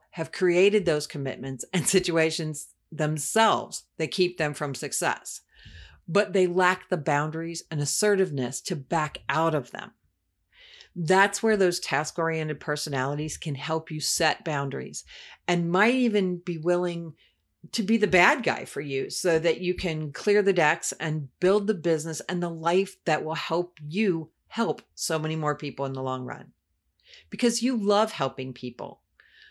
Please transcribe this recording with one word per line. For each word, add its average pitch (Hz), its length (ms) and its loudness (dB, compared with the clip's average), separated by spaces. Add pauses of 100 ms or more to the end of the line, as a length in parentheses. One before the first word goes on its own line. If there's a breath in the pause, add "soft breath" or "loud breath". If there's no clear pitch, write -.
(120)
have 160 200 -6
created 185 540 4
those 151 220 0
commitments 135 640 -8
and 170 140 0
<laughs> - 0 -
situations 160 800 0 (240)
themselves 151 920 0 (140)
that 156 140 -4
keep 180 260 0
them 147 160 -2
from 143 220 -6
success, - 640 -4 (680 loud breath)
but 185 260 2
they 185 140 4
lack 180 420 2
the 180 80 0
boundaries 156 760 -2
and 151 100 -2
assertiveness 151 800 0
to - 140 -4
back 151 440 -2 (100)
out 156 260 2
of - 160 -4
them. - 200 -12 (1080 loud breath)
That's 190 440 2
where 220 120 4
those 180 240 2
task-oriented 156 800 -2
personalities 147 800 -4
can 151 160 -6
help 160 380 -6
you 156 80 -6
set - 440 0
boundaries 139 600 -6 (440 loud breath)
and 170 240 2
might 208 220 4
even 202 440 2
be 175 200 -6
willing 170 560 -2 (600 soft breath)
to 226 100 -2
be 220 140 4
the 196 100 2
bad 190 340 6
guy - 240 -2
for - 160 -10
you 135 300 -4
so 165 260 2
that 165 240 0
you 180 140 -2
can 156 360 -4
clear 208 300 2
the 190 120 4
decks 165 400 2
and 156 340 -4 (120)
build 196 280 2
the 208 80 2
business 160 460 -2
and 175 200 -4
the 175 80 -2
life 170 560 0
that 156 180 0
will 156 120 -4
help 175 420 -4 (100)
you 165 440 0 (160)
help 190 340 -2 (140)
so 160 240 -2
many 156 160 -2
more 151 200 0
people 139 300 -6
in 135 80 -4
the 131 80 -6
long 131 220 -4
run. - 280 -12 (800 loud breath)
Because 233 320 0
you 247 160 0
love 208 360 2
helping 131 380 -4
people, - 500 -12 (480 soft breath)